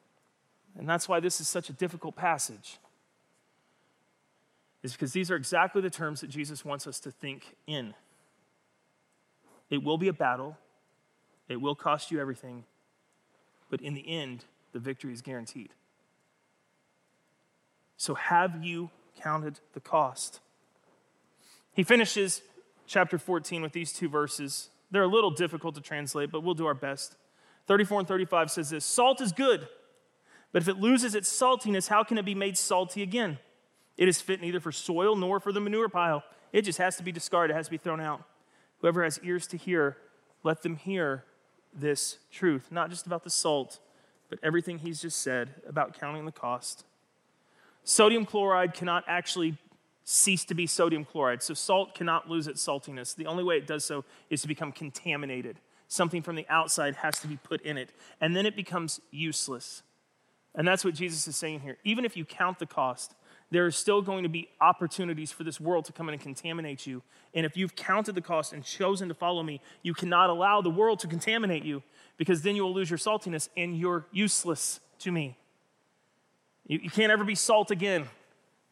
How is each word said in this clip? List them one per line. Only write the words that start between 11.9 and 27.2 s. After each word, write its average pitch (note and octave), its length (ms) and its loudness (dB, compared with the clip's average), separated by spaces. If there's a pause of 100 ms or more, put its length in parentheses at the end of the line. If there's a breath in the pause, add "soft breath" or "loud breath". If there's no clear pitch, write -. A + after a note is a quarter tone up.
you D#3 80 -2
everything. B2+ 460 -10 (1040)
But C3 120 -4
in C#3+ 140 -8
the C#3 120 -12
end, C#3 380 -8 (280)
the B2 60 -8
victory B2+ 320 -10
is A#2+ 120 -14
guaranteed. B2 460 -12 (2250)
So - 160 -4
have E3+ 500 0
you E3+ 280 -6 (280)
counted D3+ 400 -4 (140)
the B2+ 60 -12
cost? - 600 0 (1300 soft breath)
He F#3+ 100 4
finishes G#3 600 4 (420)
chapter F3+ 320 2
fourteen E3 460 -2
with D#3 80 -6
these E3+ 200 -6
two F3 160 -4
verses. C#3+ 640 -4 (220)
They're G3 120 4
a F#3 40 6
little G#3 240 6
difficult E3 440 -4
to D3+ 60 -14
translate, D3 500 -6
but D#3+ 120 -4
we'll F3 100 0
do D#3+ 140 -2
our C#3+ 80 2
best. C#3 400 -8 (500 soft breath)